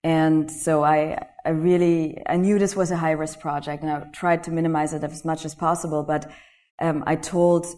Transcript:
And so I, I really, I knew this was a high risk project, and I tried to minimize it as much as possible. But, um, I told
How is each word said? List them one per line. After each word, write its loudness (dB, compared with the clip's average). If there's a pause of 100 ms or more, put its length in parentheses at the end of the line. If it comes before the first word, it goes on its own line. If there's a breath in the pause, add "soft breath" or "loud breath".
And 2
so 0
I, 2 (180)
I 0
really, 2
I 0
knew 4
this 0
was 0
a 0
high 0
risk -4
project, -6
and -2
I -2 (120)
tried 0
to -8
minimize 0
it -4
as -10
much -4
as -10
possible. -2
But, -4 (480 loud breath)
um, -2
I 0
told 2 (120)